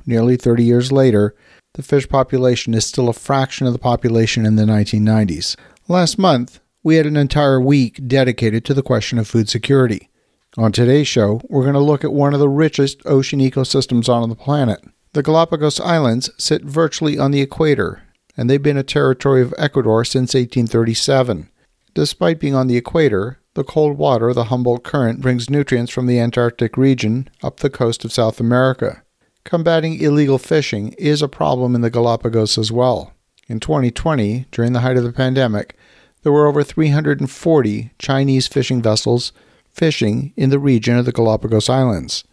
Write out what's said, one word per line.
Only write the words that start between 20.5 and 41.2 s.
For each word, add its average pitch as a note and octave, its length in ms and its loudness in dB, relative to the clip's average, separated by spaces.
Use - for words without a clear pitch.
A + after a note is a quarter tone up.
thirty-seven. A#2 840 0
Despite D#3+ 460 -2
being C#3 160 -2
on C3 100 2
the B2 100 2
equator, A#2+ 600 -2
the - 80 -4
cold D3+ 340 -2
water B2 340 2
of B2 40 -2
the A#2 100 -2
Humboldt B2 380 -2
Current B2 380 -2
brings B2 280 -2
nutrients C3 440 -2
from B2+ 140 -2
the B2 120 2
Antarctic A#2 580 -2
region B2+ 540 0
up - 160 -8
the B2+ 100 -2
coast A#2 340 -4
of A2+ 80 -10
South A2+ 280 -2
America. B2 640 0
Combating D#3+ 560 -2
illegal D3 380 2
fishing B2 600 -4
is D3 240 0
a C#3+ 60 -2
problem B2+ 480 -2
in A#2+ 60 0
the A#2 80 0
Galapagos A2+ 680 0
as A2 140 -4
well. A#2 400 -2
In A2+ 140 -8
twenty C3+ 320 0
twenty, B2+ 580 -2
during A#2+ 220 -2
the B2 80 0
height B2+ 160 0
of B2 80 2
the A#2+ 80 -6
pandemic, B2+ 640 -2
there D3+ 80 0
were D3 160 4
over D3 160 2
three D#3 280 0
hundred D3 280 0
and C#3 100 -4
forty A#2 720 0
Chinese C3+ 480 0
fishing B2+ 340 -2
vessels A2+ 520 0
fishing C3 680 -2
in C3+ 140 2
the C#3 100 2
region B2 360 2
of B2 80 0
the B2 60 -2
Galapagos A2 580 0